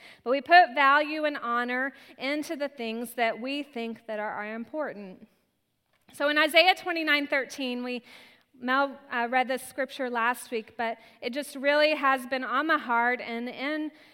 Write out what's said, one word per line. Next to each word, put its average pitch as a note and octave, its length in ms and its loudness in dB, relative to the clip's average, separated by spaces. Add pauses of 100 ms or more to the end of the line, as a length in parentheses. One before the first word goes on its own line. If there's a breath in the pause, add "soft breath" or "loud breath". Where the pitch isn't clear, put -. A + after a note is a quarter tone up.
(240 loud breath)
But A#3 60 -2
we C#4 100 2
put E4 340 6
value D4 500 4
and D4 140 -2
honor B3 560 -2 (240 loud breath)
into D4 380 -4
the C#4 120 -4
things A#3 460 -8
that A3+ 260 0
we C#4 220 -4
think A#3 460 -10
that A3 100 -6
are, G#3+ 140 -4
are G#3 220 -8
important. A3 720 -10 (840)
So C#4+ 160 0
in D4+ 100 2
Isaiah E4 360 6
twenty-nine D#4 520 0
thirteen, B3 560 -4
we, B3 200 -6 (560 loud breath)
Mel, C4 380 0 (160)
uh, A#3+ 160 0
read B3+ 200 2
this C4 120 -2
scripture C4 480 -6
last A#3+ 440 -2
week, A3 260 -6
but A#3 200 -4 (220 loud breath)
it C#4 120 -6
just C#4 240 -6
really D4 380 4
has C4+ 320 2
been B3+ 180 -4
on B3+ 240 0
my D#4 100 4
heart A#3+ 420 0
and A#3 280 -8
in, D4+ 420 -6 (240 loud breath)